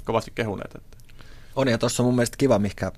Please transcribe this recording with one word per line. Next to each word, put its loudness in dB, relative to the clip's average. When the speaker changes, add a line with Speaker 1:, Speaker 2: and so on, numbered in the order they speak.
Speaker 1:
kovasti -2
kehuneet, -4
että. -18
Speaker 2:
On, 2
ja 2
tossa 0
on 4
mun 4
mielestä 2
kiva, 6
mihinkä -2